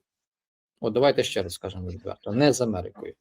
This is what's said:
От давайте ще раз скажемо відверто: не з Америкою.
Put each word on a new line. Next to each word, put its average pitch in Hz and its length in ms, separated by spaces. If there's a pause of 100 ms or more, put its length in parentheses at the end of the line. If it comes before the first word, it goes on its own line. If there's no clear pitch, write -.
(800)
От 117 120
давайте 131 300
ще 107 200
раз 90 100
скажемо 95 360
відверто: 90 440
не 139 200
з - 80
Америкою. 101 600